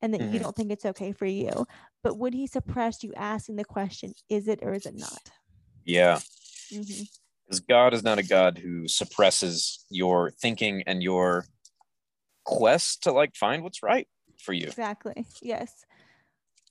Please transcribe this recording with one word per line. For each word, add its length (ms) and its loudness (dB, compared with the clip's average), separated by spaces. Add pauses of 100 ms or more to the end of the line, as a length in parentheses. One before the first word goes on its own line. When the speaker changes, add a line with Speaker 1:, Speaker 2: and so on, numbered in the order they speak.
Speaker 1:
and 120 0
that 80 -2
you 160 -2
Speaker 2:
Mm-hmm. 20 -2
Speaker 1:
don't 160 -6
think 160 -4
it's 140 -6
okay 260 -6
for 140 -4
you. 400 -2 (360)
But 160 -2
would 160 -4
he 140 -4
suppress 560 -4
you 100 -12
asking 420 -8
the 80 -6
question, 500 -8 (140)
"Is 200 -2
it 140 -2
or 120 -4
is 120 -8
it 100 -12
not?" 360 -14 (520)
Speaker 2:
Yeah. 360 6 (520)
Speaker 1:
Mm-hmm. 320 -10 (440)
Speaker 2:
'Cause 120 -6
God 340 6
is 100 -2
not 140 2
a 40 0
God 360 4
who 300 -8
suppresses 1000 0
your 400 2
thinking 560 -2
and 160 -2
your 440 2 (1000)
quest 600 2
to, 80 2
like, 240 2
find 280 0
what's 180 -12
right 260 2 (300)
for 140 -8
you. 160 -2
Speaker 1:
Exactly. 580 -8 (140)
Yes. 440 -10 (880)